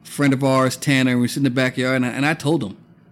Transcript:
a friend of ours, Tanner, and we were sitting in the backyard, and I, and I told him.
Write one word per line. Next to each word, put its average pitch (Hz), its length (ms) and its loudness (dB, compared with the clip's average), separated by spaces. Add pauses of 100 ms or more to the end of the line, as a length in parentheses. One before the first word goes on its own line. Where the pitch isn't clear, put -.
a - 40 -20
friend 143 260 0
of 131 100 -2
ours, 131 360 2
Tanner, 131 320 2
and 123 100 2
we 123 40 2
were 120 40 2
sitting 127 160 -2
in 127 80 2
the - 20 -4
backyard, 127 420 0
and 127 100 0
I, - 20 -2
and 120 160 -4
I 156 80 2
told 156 320 -2
him. 95 140 -10 (340)